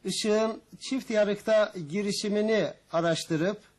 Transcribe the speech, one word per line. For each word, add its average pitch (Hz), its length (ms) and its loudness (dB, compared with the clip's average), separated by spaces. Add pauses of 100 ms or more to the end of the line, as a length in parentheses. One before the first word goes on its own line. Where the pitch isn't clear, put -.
ışığın 214 560 0 (180)
çift - 300 -6
yarıkta 208 640 2 (160)
girişimini 208 840 0 (180)
araştırıp 165 720 0 (180)